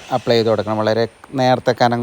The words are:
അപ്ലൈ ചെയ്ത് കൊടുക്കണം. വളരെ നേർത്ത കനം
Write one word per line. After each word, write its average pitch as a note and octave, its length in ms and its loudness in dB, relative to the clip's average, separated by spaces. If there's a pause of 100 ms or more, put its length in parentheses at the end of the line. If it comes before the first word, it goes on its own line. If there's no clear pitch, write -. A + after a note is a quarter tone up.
(180)
അപ്ലൈ A#2 200 0
ചെയ്ത് A2+ 140 2
കൊടുക്കണം. G#2+ 300 -2
വളരെ A2 220 0 (360)
നേർത്ത B2+ 420 0
കനം A#2+ 200 2